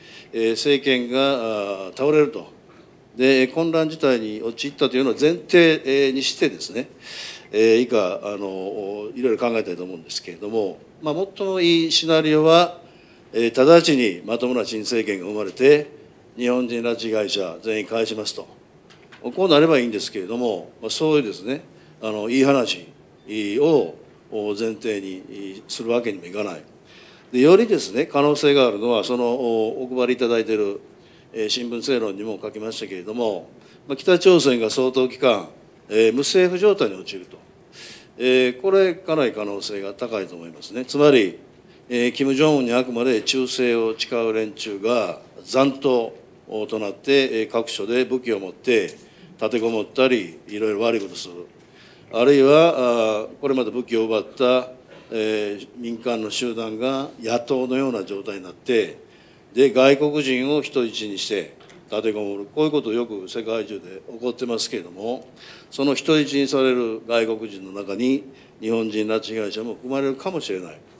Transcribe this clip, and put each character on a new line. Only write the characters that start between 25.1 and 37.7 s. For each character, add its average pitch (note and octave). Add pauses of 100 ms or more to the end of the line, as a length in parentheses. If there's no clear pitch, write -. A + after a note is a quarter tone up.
す -
る A2+
わ A#2+
け A#2
に F#2+
も E2+
い F2
か G#2
な F#2
い。 D2+ (680)
で、 B2
よ D#3
り A3+
で G#3
す A2
ね、 C3
可 C#3+
能 D3
性 C#3+
が C#3
あ A#2
る G#2
の A2+
は、 A2
そ B2
の、 B2
お、 A#2
お B2+
配 B2
り B2+
い -
た B2
だ A#2
い A2+
て A2
い A2
る、 G2+ (520)
え A2
ー、 -
新 A#2+
聞 A#2
正 B2+
論 G#2
に G#2
も G#2+
書 A2
き G#2+
ま A2
し -
た A2
け F#2+
れ F2+
ど G#2+
も、 G#2+ (400)
ま C#3
あ、 -
北 F3+
朝 F3
鮮 B2+
が A2
相 C3
当 B2+
期 B2
間、 G#2 (400)
え A2
ー、 -
無 B2
政 F3+
府 F3+
状 G3+
態 C3
に F#2+
陥 F#2
る F2+
と。 - (800)